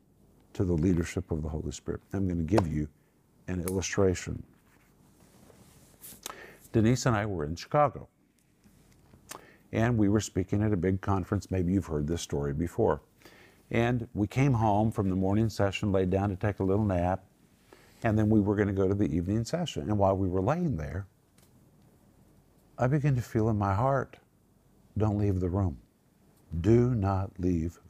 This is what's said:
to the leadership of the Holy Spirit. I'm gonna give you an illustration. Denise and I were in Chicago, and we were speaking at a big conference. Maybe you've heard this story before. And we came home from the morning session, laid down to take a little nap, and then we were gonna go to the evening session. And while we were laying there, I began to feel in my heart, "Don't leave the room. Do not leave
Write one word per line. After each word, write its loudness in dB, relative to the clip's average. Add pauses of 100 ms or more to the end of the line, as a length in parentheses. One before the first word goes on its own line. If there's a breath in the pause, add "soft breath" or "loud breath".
(520)
to -4
the 0
leadership -2
of -4
the -8
Holy -6
Spirit. -10 (120)
I'm -2
gonna -2
give 2
you -4 (600 soft breath)
an -4
illustration. -2 (2250 loud breath)
Denise 2
and 2
I 0
were -6
in -6
Chicago, -2 (1600 loud breath)
and 0
we 4
were 4
speaking -2
at 0
a 2
big 0
conference. -2
Maybe 0
you've 0
heard -4
this -4
story -4
before. -2 (680 loud breath)
And -2
we 0
came 2
home 2
from -2
the 0
morning 2
session, -2
laid 2
down 0
to -4
take -4
a 0
little 2
nap, 0 (800 loud breath)
and 2
then 4
we 6
were 2
gonna 2
go 2
to 2
the 4
evening 0
session. -6
And 0
while 4
we 0
were 0
laying 0
there, -6 (1700)
I 0
began 2
to 0
feel 0
in 2
my 2
heart, 0 (800)
"Don't 2
leave 2
the 0
room. 0 (840)
Do 4
not -2
leave -2